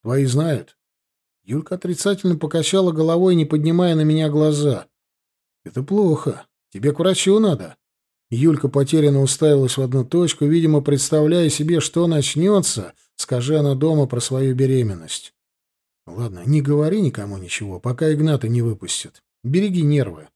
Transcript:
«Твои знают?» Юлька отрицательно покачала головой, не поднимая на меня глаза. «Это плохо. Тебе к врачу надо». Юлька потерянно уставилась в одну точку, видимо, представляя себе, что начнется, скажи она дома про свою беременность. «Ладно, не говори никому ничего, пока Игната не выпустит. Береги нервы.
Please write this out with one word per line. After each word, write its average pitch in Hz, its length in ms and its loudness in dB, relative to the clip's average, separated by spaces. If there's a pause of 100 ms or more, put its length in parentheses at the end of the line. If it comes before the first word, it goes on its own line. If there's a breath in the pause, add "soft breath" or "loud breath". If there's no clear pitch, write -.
«Твои 135 220 0
знают?» 135 520 -2 (680)
Юлька 151 320 -6
отрицательно 185 600 -2
покачала 165 540 0
головой, 170 460 2
не 160 80 2
поднимая 165 500 2
на 156 80 2
меня 156 260 2
глаза. 147 580 0 (800)
«Это 127 200 -8
плохо. 175 640 0 (260)
Тебе 127 200 -2
к - 60 -6
врачу 190 400 2
надо». 147 380 0 (520)
Юлька 139 400 2
потерянно 143 520 2
уставилась 139 560 2
в 135 60 -2
одну 127 220 -2
точку, 165 420 0
видимо, 156 340 2
представляя 151 680 2
себе, 156 320 0
что 170 280 -2
начнется, 156 880 0 (200)
скажи 131 420 -2
она 143 200 2
дома 151 300 2
про 123 120 -4
свою 131 380 -2
беременность. 120 760 -2 (760)
«Ладно, 92 360 -10
не 147 160 2
говори 151 420 0
никому 101 360 -4
ничего, 92 400 -10
пока 123 340 -2
Игната 151 360 0
не 120 140 0
выпустит. - 600 -6 (220)
Береги 180 380 0
нервы. 127 520 0